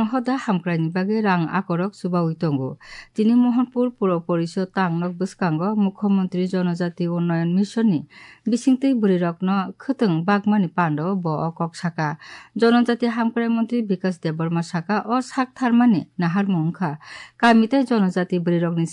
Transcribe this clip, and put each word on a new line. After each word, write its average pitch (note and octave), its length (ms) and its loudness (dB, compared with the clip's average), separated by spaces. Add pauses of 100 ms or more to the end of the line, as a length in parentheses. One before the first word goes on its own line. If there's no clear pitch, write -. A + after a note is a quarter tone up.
(100)
হদা B3+ 240 -2 (100)
হামক্রাইনি E3+ 500 0
বাগে F#3+ 220 0 (120)
রাং F3+ 120 2 (180)
আকরক F#3 420 -2
সুবাউই F3 420 -2
তঙ্গো। C3+ 280 -2 (440)
তিনি A3 180 2 (120)
মোহনপুর B3 420 0 (100)
পৌর G3 140 0 (180)
পরিষদ F3 480 -2
তাংনক F3 440 0
বসকাঙ্গ E3+ 420 -2 (220)
মুখ্যমন্ত্রী F#3+ 580 0 (120)
জনজাতি F3 500 -2 (120)
উন্নয়ন E3+ 400 0
মিশননি G3+ 440 2 (500)
বিসিংতৈ C4 500 2
বুড়িরকন F3+ 500 0 (320)
খোতং A#3+ 300 0 (160)
বাগমানি G3+ 480 2
পান্ডব D#3+ 320 0 (160)
ব - 20 -2 (220)
অকক E3+ 320 -6
সাকা। D#3+ 280 -4 (520)
জনজাতি A#3+ 460 4 (100)
হামক্রাই A#3 400 -2
মন্ত্রী A3+ 220 -2 (120)
বিকাশ F#3 320 -2
দেববর্মা E3 400 -2 (100)
সাকা F3 240 -4 (160)
অ - 20 0 (160)
সাক B3+ 180 -4 (100)
থারমানি A#3+ 420 4 (220)
নাহার F#3 320 0
মুংখা। E3 360 -2 (500)
কামিতৈ A#3 500 4
জনজাতি F#3 540 0
বুড়িরকনি E3+ 480 0